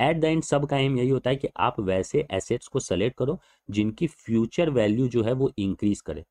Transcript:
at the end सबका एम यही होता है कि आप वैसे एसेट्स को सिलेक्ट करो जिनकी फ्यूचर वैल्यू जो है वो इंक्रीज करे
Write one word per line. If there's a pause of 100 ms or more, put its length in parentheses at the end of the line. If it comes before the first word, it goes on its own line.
at
the
end
सबका
एम
यही
होता
है
कि
आप
वैसे
एसेट्स
को
सिलेक्ट
करो (300)
जिनकी
फ्यूचर
वैल्यू
जो
है
वो
इंक्रीज
करे